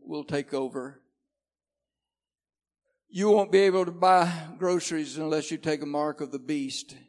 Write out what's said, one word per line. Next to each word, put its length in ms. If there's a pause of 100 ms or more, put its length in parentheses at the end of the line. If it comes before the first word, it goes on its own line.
will 200
take 300
over. 480 (2000)
You 220
won't 200
be 100
able 240
to 60
buy 400 (280)
groceries 580
unless 320
you 80
take 240
a 60
mark 340
of 100
the 60
beast, 580 (140)